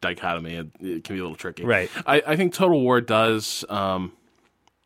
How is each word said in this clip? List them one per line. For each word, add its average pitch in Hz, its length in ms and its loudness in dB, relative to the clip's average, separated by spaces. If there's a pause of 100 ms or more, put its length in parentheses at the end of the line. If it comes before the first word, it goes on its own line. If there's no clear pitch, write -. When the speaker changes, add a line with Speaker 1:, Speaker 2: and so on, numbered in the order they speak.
Speaker 1:
dichotomy, 85 540 -4
it, 82 120 -8 (120)
it 85 240 -8
can 101 120 -10
be 95 40 -6
a 90 40 -6
little 80 120 -8
tricky. 87 300 -10
Speaker 2:
Right. 101 260 0 (160)
Speaker 1:
I, 143 180 4
I 151 120 0
think 180 160 2
Total 180 260 4
War 123 220 4
does, 110 680 2
um, 95 460 -2 (720)